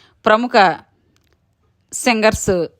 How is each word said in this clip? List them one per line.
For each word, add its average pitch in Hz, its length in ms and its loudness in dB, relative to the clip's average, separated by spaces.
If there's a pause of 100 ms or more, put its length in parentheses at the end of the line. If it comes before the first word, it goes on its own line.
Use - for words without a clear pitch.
(260)
ప్రముఖ 214 500 2 (1160)
సింగర్స్ 208 760 -2 (140)